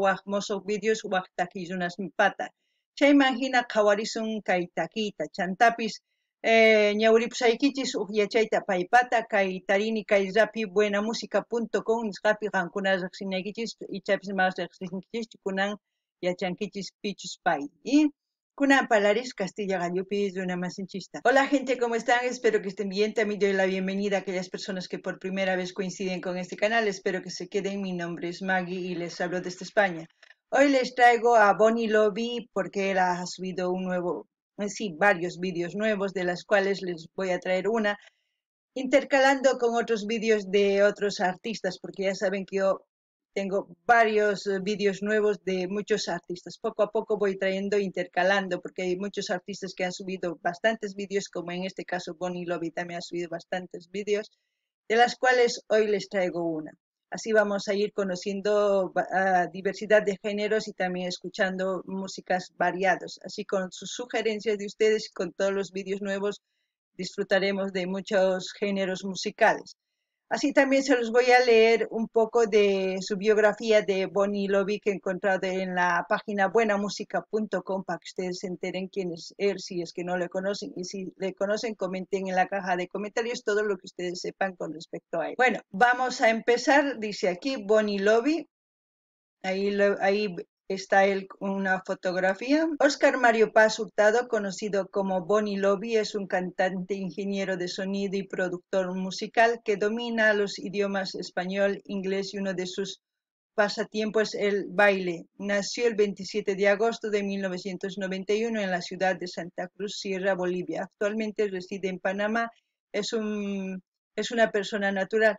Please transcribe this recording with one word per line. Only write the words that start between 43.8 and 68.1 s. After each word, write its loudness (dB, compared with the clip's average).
varios, 4
eh, -2
vídeos -2
nuevos 2
de -2
muchos -2
artistas. -8
Poco 0
a -4
poco -2
voy 0
trayendo, -2
intercalando, 0
porque -10
hay -2
muchos -6
artistas -8
que -4
han -4
subido -6
bastantes -2
vídeos, -6
como -8
en -6
este -8
caso -8
Bonnie -6
Lobby -4
también -8
ha -8
subido -8
bastantes -10
vídeos, -4
de 2
las 4
cuales 2
hoy 4
les -2
traigo -2
una. -6
Así -6
vamos 2
a 0
ir -2
conociendo 0
va-, 0
a 2
diversidad 2
de -2
géneros -2
y -10
también -4
escuchando -4
músicas -6
variadas. 0
Así -10
con -2
sus -14
sugerencias -2
de -8
ustedes 0
y -20
con -6
todos 0
los -4
vídeos -6
nuevos -4
disfrutaremos -2
de -4
muchos 0